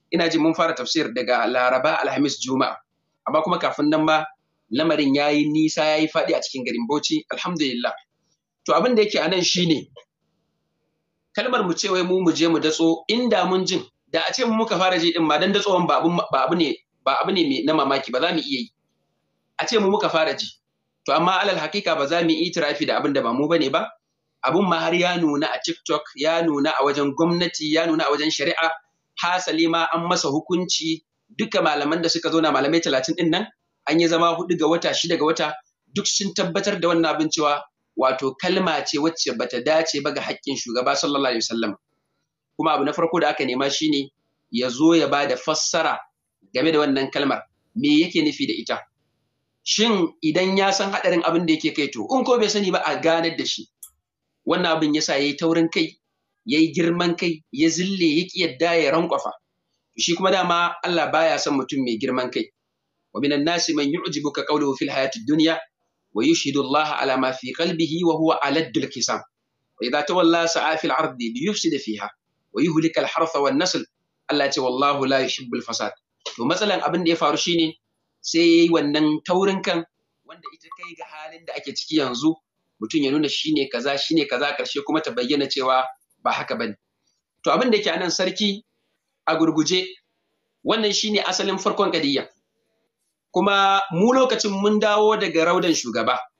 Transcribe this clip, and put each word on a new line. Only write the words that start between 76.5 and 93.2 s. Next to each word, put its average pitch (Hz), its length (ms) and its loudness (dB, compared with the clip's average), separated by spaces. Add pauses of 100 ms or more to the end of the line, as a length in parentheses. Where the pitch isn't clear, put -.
abin 175 160 -2
da 165 80 2
ya 170 80 2
faru 151 180 2
shi 170 220 0
ne, 160 160 0 (480)
sai - 160 -2
ya 170 240 6
yi 170 80 6
wannan 151 560 2
taurin 190 340 2
kan, 170 220 -2 (400)
wanda 165 320 -20
ita 160 160 -20
kai 175 240 -16
ga 160 160 -18
halin 160 340 -18
da - 140 -10
ake 139 160 -10
ciki 156 240 -2
yanzu, 131 320 0 (500)
mutum 143 220 0
ya 135 80 2
nuna 147 180 2
shi 151 240 -2
ne 139 160 0
kaza, 131 280 -2
shi 160 180 -2
ne 147 100 2
kaza, 143 320 -2
ƙarshe 139 280 -6
kuma 156 160 0
ta 135 100 -6
bayyana 131 360 0
cewa 131 360 0 (400)
ba 123 80 0
haka - 240 -4
bane. 113 200 -4 (680)
To, 151 80 2
abin 240 200 2
da 208 60 6
yake 190 160 -2
a 170 60 -4
nan, 175 100 -4
sarki, 190 520 -2 (640)
a 160 100 0
gurguje, 160 480 2 (800)
wannan 208 280 0
shi 214 180 -2
ne 196 100 0
asalin 196 360 -2
farkon 190 340 0
kadiyya. 143 360 -2 (1080)